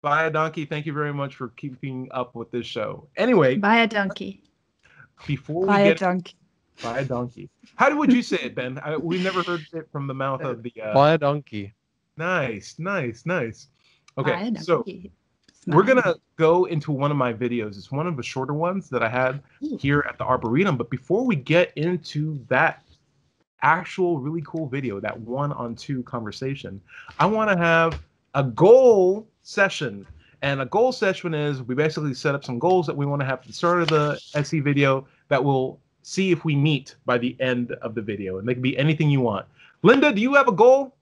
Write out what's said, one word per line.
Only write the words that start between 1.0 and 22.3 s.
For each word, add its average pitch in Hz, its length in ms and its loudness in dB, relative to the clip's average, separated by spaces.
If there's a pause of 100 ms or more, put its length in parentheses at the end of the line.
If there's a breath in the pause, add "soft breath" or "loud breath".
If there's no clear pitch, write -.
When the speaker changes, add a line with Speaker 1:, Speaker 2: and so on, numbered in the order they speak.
Speaker 1:
much 139 220 -6
for 123 140 -10
keeping 127 600 -12
up 127 240 -6
with 113 160 -12
this 117 160 -4
show. 104 400 -8 (100)
Anyway. 185 420 4
Speaker 2:
Buy 208 180 4
a 233 100 4
donkey. 196 560 -6 (840 soft breath)
Speaker 1:
Before 151 360 -4
we 190 60 0
Speaker 2:
Buy 202 120 4
a 202 100 6
Speaker 1:
get - 80 0
Speaker 2:
donkey. 180 360 -2 (480)
Speaker 1:
Buy 117 180 -6
a 139 40 -4
donkey. 123 440 -8 (280)
How 285 200 2
would 294 160 4
you 247 100 4
say 202 200 -4
it, 113 120 -10
Ben? 127 300 -8
I, 151 120 -4
we've 170 260 -2
never 185 200 -2
heard 170 300 -4
it 160 180 -12
from 139 160 -6
the 135 80 -6
mouth 135 280 -4
of 120 200 -6
the, 120 100 -10 (100)
uh, 107 100 -6
Speaker 3:
Buy 143 200 6
a 165 60 2
donkey. 139 540 -4 (460)
Speaker 1:
Nice, 147 600 -6
nice, 160 480 -6
nice. 147 420 -6 (500)
Okay, 131 140 -2
Speaker 2:
Buy 175 80 -4 (180)
a 160 40 -12
Speaker 1:
so 165 140 2
Speaker 2:
donkey. 180 340 -8 (560)
Speaker 1:
we're 170 180 6
Speaker 2:
Smile. 254 180 4
Speaker 1:
gonna 180 120 2 (220)
go 165 300 4
into 151 260 -4
one 143 180 0
of 147 60 0
my 123 160 0
videos. 110 460 -4
It's 92 140 -16
one 147 140 -4
of 170 100 -6
the 120 60 -10
shorter 131 320 -6
ones 175 360 -2
that 120 120 0
I 113 60 0
had 131 340 0 (220 soft breath)
Speaker 2:
Ooh. 294 140 -6
Speaker 1:
here 143 300 2
at - 100 -12
the - 60 -6
Arboretum. 127 520 2
But 117 140 -6
before 196 340 -2
we 233 120 0
get 156 400 2
into 156 640 -4 (100)